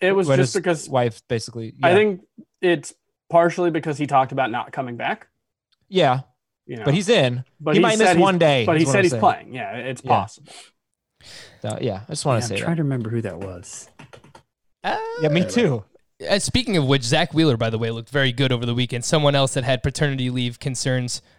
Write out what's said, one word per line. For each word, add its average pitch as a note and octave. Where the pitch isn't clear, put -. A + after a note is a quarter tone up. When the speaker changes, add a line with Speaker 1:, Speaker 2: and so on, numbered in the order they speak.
Speaker 1:
it F#3
was F#3+
Speaker 2:
when C3+
Speaker 1:
just C3+
Speaker 2:
his F#3+
Speaker 1:
because E3+
Speaker 2:
wife B2
basically, A2+
Speaker 1:
I F3
Speaker 2:
yeah. F3+
Speaker 1:
think G#3
it's E3+
partially E3+
because D#3
he D3
talked C3+
about C3
not A#2+
coming B2
back. C3+
Speaker 2:
Yeah, C#3
Speaker 1:
You C3+
know? A2
Speaker 2:
but C#3+
he's F#3
in. B2+
Speaker 1:
But D3+
Speaker 2:
He -
Speaker 1:
he E3+
Speaker 2:
might A3
miss A3
Speaker 1:
said F3+
he's, F3
Speaker 2:
one F#3+
day C#3+
Speaker 1:
but E3
he D#3+
Speaker 2:
is D#3
what C#3
Speaker 1:
said G3+
Speaker 2:
I'm G3
Speaker 1:
he's E3+
Speaker 2:
saying. A#2
Speaker 1:
playing. -
Yeah, A2
it's B2
Speaker 2:
Yeah. B2+
Speaker 1:
possible. A2+
Speaker 2:
So, A2
yeah, G#2
I -
just D3
wanna B2
Speaker 3:
Yeah, B2
I'm A2+
Speaker 2:
say G#2+
Speaker 3:
trying E3
Speaker 2:
that. E3
Speaker 3:
to D#3+
remember B2+
who A#2
that F2+
was. F#2
Speaker 4:
Uh, F#3+
Speaker 2:
Yeah, D3+
me F3
too. D3+
Speaker 4:
uh, G3+
speaking B3
of C#3+
which, C3+
Zach D3+
Wheeler, D3+
by A2+
the A2
way, A2+
looked A2+
very C3+
good B2+
over A#2+
the A#2+
weekend. B2
Someone D3
else C#3
that C3
had -
paternity C3+
leave B2
concerns. B2+